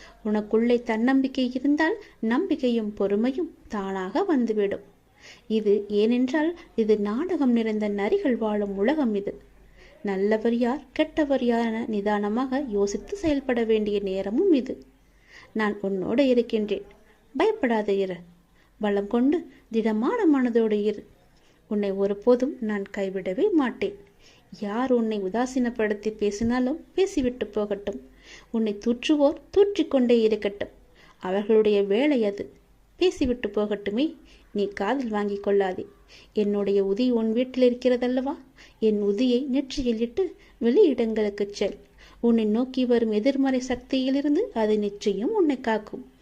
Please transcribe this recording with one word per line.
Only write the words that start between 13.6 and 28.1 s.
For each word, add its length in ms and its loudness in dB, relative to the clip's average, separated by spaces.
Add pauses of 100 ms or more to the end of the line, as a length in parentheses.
வேண்டிய 360 2
நேரமும் 540 0
இது. 200 2 (800)
நான் 280 -2
உன்னோடு 460 0
இருக்கின்றேன். 600 0 (480)
பயப்படாதே 600 0
இரு. 200 -2 (640)
பலம் 280 0
கொண்டு 300 2 (340)
திடமான 540 0
மனதோடு 580 2
இரு. 200 -2 (680)
உன்னை 200 0
ஒருபோதும் 680 0
நான் 320 -4
கைவிடவே 600 -4
மாட்டேன். 440 -2 (640)
யார் 340 -4
உன்னை 260 0
உதாசீனப்படுத்தி 920 -2
பேசினாலும் 720 -2 (120)
பேசிவிட்டு 540 0
போகட்டும். 520 -4 (520)